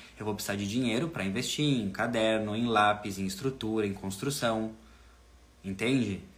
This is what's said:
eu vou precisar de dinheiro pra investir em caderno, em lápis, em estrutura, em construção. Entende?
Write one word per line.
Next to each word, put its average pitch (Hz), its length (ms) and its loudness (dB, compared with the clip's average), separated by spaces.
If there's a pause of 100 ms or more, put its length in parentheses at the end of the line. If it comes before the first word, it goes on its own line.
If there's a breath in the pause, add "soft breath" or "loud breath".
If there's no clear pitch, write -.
(200 loud breath)
eu 107 60 -6
vou 107 100 0
precisar 101 220 -4
de 101 100 -2
dinheiro 123 400 0
pra 95 160 -6
investir 117 420 -2
em 120 240 2
caderno, 110 640 0
em 120 140 0
lápis, 104 500 4
em 98 80 -2
estrutura, 110 640 -2
em 95 60 -2
construção. 110 800 -2 (880 loud breath)
Entende? 101 580 0 (160)